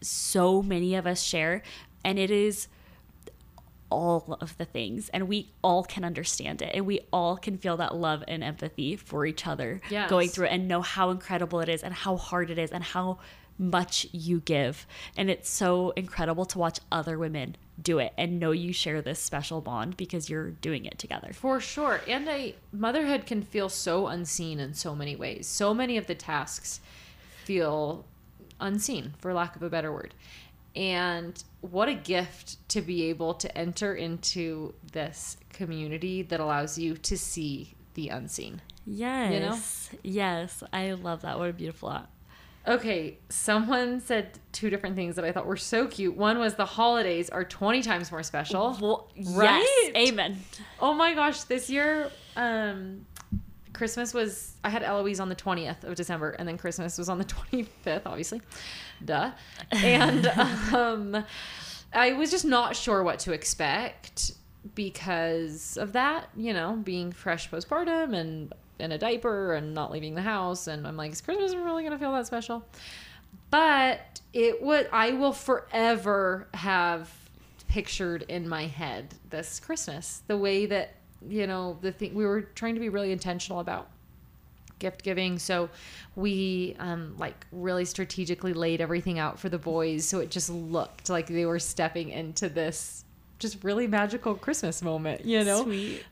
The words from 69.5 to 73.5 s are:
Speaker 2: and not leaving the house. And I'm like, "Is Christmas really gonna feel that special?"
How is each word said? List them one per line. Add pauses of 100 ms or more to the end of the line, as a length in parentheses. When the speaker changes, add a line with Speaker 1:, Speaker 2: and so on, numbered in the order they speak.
Speaker 2:
and
not
leaving
the
house.
And
I'm
like,
"Is
Christmas
really
gonna
feel
that
special?" (840)